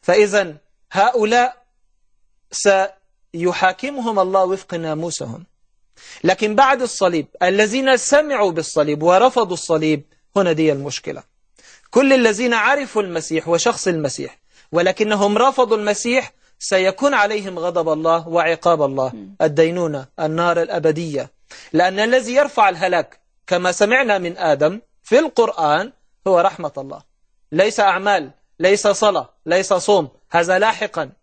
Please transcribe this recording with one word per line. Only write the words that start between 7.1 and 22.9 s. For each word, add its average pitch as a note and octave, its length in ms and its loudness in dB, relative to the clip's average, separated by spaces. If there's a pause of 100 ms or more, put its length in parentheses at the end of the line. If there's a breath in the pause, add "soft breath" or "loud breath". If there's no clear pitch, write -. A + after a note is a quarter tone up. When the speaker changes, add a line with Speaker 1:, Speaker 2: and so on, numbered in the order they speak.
Speaker 1:
الذين G#3+ 540 2
سمعوا C4+ 540 0
بالصليب D3+ 520 -2
ورفضوا F#3+ 520 2
الصليب، D#3 480 -2 (340)
هنا F#3 160 2
دي D#3 200 2
المشكلة. C#3 500 -8 (680 soft breath)
كل C4+ 220 4
الذين A#3 420 2
عرفوا A#3 480 -2
المسيح E3 460 -6
وشخص E3+ 400 0
المسيح، D3 500 -6 (340 soft breath)
ولكنهم G3+ 680 0
رفضوا B3 380 2
المسيح، G#3+ 560 -2 (260)
سيكون F#3+ 560 0
عليهم G#3 440 -2
غضب E3+ 300 -2
الله E3 400 0
وعقاب E3 540 0
الله، C3+ 320 -2
Speaker 2:
مم. G2+ 280 -18
Speaker 1:
الدينونة، D#3+ 640 0 (140)
النار E3 420 0
الأبدية. D#3 680 -4 (420 loud breath)
لأن F#3 260 2
الذي A#3 360 0
يرفع C4 340 2
الهلاك، F3+ 520 -2 (260)